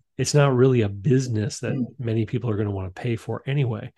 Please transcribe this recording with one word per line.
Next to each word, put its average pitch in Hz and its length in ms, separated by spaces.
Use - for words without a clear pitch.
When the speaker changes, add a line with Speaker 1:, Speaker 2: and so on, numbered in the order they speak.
Speaker 1:
it's 131 160
not 143 220
really 127 240
a 107 80
business 107 720
that 123 140
Speaker 2:
Mm-hmm. 127 320
Speaker 1:
many 113 200
people 117 240
are 107 60
gonna 104 160
wanna 95 200
pay 117 260
for - 280
anyway. 127 520